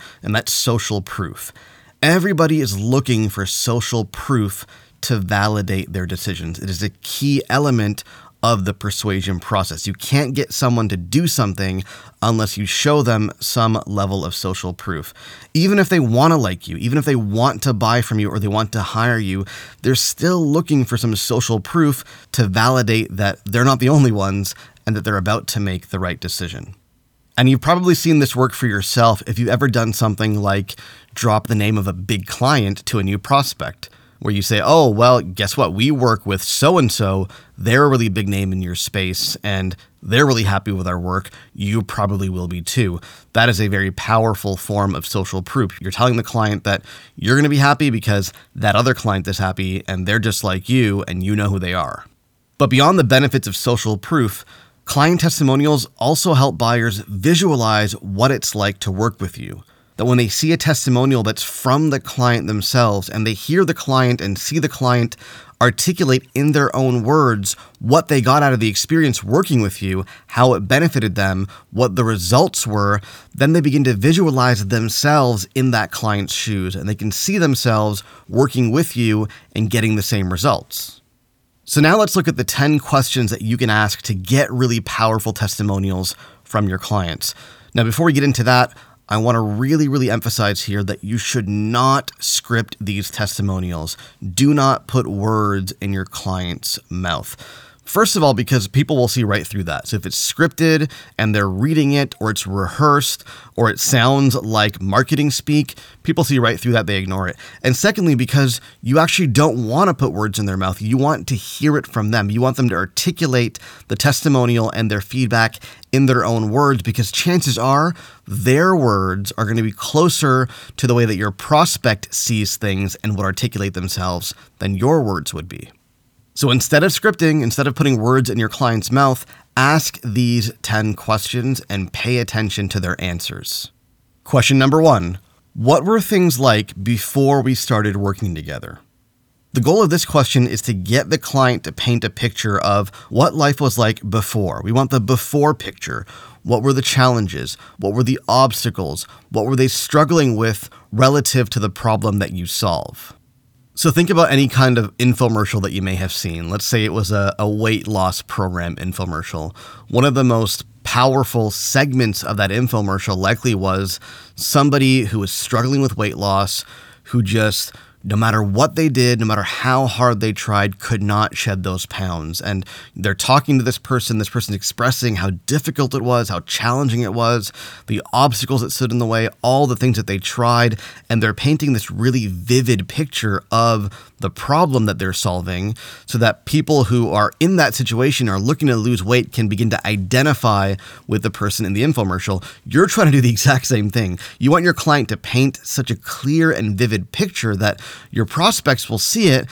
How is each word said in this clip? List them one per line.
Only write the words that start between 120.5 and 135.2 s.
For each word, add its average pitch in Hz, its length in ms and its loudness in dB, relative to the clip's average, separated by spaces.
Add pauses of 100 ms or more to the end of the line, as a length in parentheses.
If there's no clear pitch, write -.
to - 120 -2
the 123 60 4
way 117 120 4
that 107 100 0
your 101 160 -2
prospect - 800 0
sees 107 440 -2
things 98 380 -2
and 107 200 -4
would 98 100 -2
articulate 101 500 -4
themselves 90 580 -4 (260)
than 98 160 -2
your 139 260 2
words 95 320 -4
would 78 140 -8
be. - 220 -14 (680)
So 139 140 2
instead 147 320 2
of - 80 2
scripting, 156 500 2
instead 120 240 0
of 139 80 -2
putting 135 260 2
words 127 300 2
in 104 80 -2
your 110 100 0
client's 113 440 -2
mouth, 135 340 2 (320)
ask 147 440 2
these 120 500 0 (100)
ten 110 320 -2
questions 123 760 -4
and 95 240 -6
pay 123 280 -2
attention 107 500 -2
to 101 100 -4
their 90 240 -2
answers. - 680 -8 (520)
Question 135 360 4
number 139 200 4
one, 92 380 4 (380)